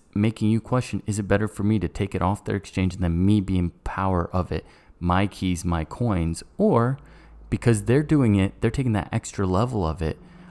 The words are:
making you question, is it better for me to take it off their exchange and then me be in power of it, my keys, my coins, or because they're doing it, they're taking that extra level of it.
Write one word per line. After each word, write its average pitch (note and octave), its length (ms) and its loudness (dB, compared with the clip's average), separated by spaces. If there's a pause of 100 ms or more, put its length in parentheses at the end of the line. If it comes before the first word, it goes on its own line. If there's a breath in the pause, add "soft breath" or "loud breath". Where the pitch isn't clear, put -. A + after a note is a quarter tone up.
(140)
making G#2+ 340 0
you A2 120 4
question, B2 460 -4
is G#2 120 -2
it G#2+ 60 -2
better G2+ 240 2
for - 160 -6
me G#2+ 160 2
to F2 80 -2
take - 260 -6
it F#2 80 -2
off G2 220 0
their G#2 120 -2
exchange F#2 380 -2
and F#2 80 -6
then F2 240 2
me G#2 160 4
be F#2+ 160 -2
in F2 120 0 (140)
power F#2 480 -2
of F2+ 200 -2
it, D#2 120 -6 (360 soft breath)
my F2+ 260 2
keys, F2+ 380 -2
my E2+ 200 0
coins, F2 580 -4 (140)
or C#3 420 2 (520 loud breath)
because A2 320 2
they're A#2+ 220 4
doing C3+ 320 4
it, G2 260 2
they're A2 80 2
taking B2+ 220 -2
that G2 200 -2
extra - 340 -4
level A2 380 0
of D#2+ 160 -2
it. D#2+ 180 -2 (320 loud breath)